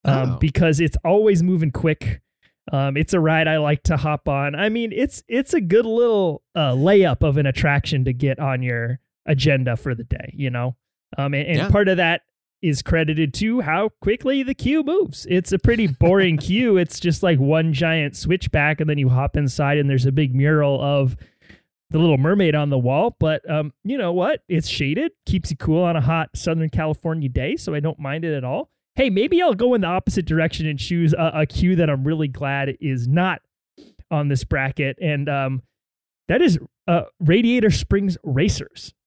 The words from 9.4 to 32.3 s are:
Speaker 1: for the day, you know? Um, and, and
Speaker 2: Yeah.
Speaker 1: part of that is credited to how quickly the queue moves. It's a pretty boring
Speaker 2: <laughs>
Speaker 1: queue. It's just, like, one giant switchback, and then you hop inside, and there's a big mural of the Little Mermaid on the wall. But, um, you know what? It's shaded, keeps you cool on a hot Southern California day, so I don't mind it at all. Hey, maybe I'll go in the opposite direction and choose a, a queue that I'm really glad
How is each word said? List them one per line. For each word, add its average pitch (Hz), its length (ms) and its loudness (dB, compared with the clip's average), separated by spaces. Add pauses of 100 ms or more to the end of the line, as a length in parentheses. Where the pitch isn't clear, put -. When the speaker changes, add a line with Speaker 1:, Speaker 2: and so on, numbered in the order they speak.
Speaker 1:
for 127 180 -6
the 117 120 -8
day, - 280 -8
you 139 160 -4
know? 123 280 -4 (400)
Um, 143 160 -2
and, 139 140 -2
and 165 100 0
Speaker 2:
Yeah. 196 120 0
Speaker 1:
part 196 200 4
of 180 80 2
that 170 240 0 (400)
is 151 200 -2
credited 156 540 0
to 226 260 -2
how 180 280 -2 (120)
quickly 262 420 0
the 262 120 -4
queue 294 280 0
moves. 339 460 -2
It's 180 220 0
a 190 80 0
pretty 226 280 2
boring 170 500 4
Speaker 2:
<laughs> - 0 -
Speaker 1:
queue. 196 400 2
It's 175 220 -2
just, 170 240 -2
like, 165 160 4
one 160 320 2
giant 156 460 -2
switchback, 156 640 0
and 156 80 0
then 147 80 0
you 131 120 2
hop 131 280 0
inside, 143 400 0
and 143 120 2
there's 131 180 2
a 139 40 2
big 135 240 2
mural 143 460 2
of 143 340 0 (760)
the 156 80 0
Little 160 180 4
Mermaid 165 380 2
on 147 140 0
the 135 100 2
wall. 139 400 0
But, 156 300 -2
um, 151 220 -4 (120)
you 254 140 -4
know 180 140 -2
what? 190 380 0
It's 160 180 -2
shaded, 160 440 -2 (140)
keeps - 260 -2
you 143 60 -6
cool 165 260 0
on 170 120 0
a 147 60 0
hot 160 340 0
Southern 160 340 -2
California 156 600 -4
day, 139 280 -4
so 160 180 -8
I 147 40 -2
don't 156 200 -4
mind 151 260 -8
it 160 100 -4
at 131 80 -6
all. 147 280 -6 (240)
Hey, 262 160 2
maybe 277 320 2
I'll 294 100 2
go 247 220 2
in 214 60 2
the 175 60 0
opposite 180 380 -2
direction 160 400 -2
and 147 140 -4
choose 170 340 0
a, 165 180 0 (100)
a 151 40 2
queue 180 300 0
that 165 120 2
I'm 135 160 -2
really 156 240 -2
glad 139 540 -4